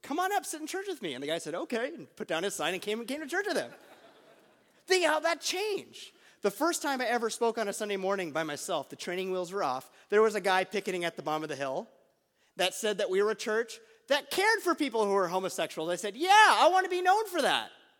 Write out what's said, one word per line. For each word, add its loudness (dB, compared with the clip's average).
Come -6
on 0
up, 0
sit -8
in -8
church -6
with -6
me." -6
And -8
the -6
guy 0
said, -6
"Okay," -4
and -18
put -10
down -2
his -4
sign -2
and -6
came, -4
came -6
to -10
church -2
with -2
him. -4
Think 4
how 2
that 0
changed. -6
The 0
first -2
time -2
I 0
ever 0
spoke 0
on -2
a -4
Sunday -4
morning -2
by 0
myself, -4
the -14
training -6
wheels -4
were -2
off, -2
there 6
was 4
a 0
guy 4
picketing -4
at -2
the -12
bottom -2
of -8
the -6
hill -4
that 0
said -2
that -2
we 2
were 2
a -2
church -4
that 0
cared 2
for 0
people 0
who 2
were 4
homosexual. -4
They -2
said, -6
"Yeah, 0
I 8
want 4
to -4
be -2
known 4
for -2
that." 2